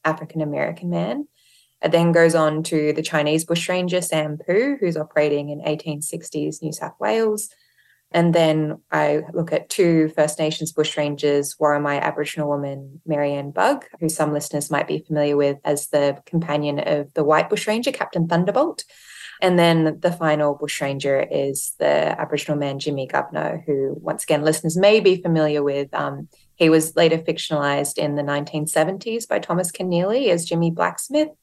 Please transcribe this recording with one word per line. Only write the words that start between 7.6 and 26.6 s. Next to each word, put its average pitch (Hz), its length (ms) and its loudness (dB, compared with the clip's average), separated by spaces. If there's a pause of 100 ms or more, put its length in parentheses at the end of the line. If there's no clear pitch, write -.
And 170 220 2
then 156 480 2 (100)
I 151 300 2 (120)
look 165 200 -2
at - 160 -4
two 165 460 4
First 151 240 0
Nations 156 320 -4
bushrangers, 147 920 0
Worimi 147 400 2
Aboriginal 147 480 -4
woman, 139 560 -6
Marianne 143 460 -2
Bugg, 254 340 0 (140)
who 165 100 -2
some 151 240 0
listeners 147 380 -4
might 143 160 0
be - 180 -4
familiar 147 320 2
with 139 260 2
as 147 260 -2
the 143 360 2
companion 147 540 -2
of 147 340 -2
the 156 100 0
white 156 280 2
bushranger, 226 400 -2
Captain - 360 -2
Thunderbolt. 196 560 0 (580)
And 180 160 4
then 165 440 4
the 175 100 2
final 151 440 0
bushranger 139 760 -2
is 139 460 -2
the 147 420 2
Aboriginal 147 380 -4
man, 139 220 -4
Jimmy 135 280 -4
Gubner, 156 580 -4
who, 139 360 -2
once 165 220 -6
again, 147 180 0
listeners 160 340 0
may 202 240 6
be 185 220 4
familiar 151 420 2
with. 139 300 -2
Um, 143 340 -6 (280)
he 160 140 4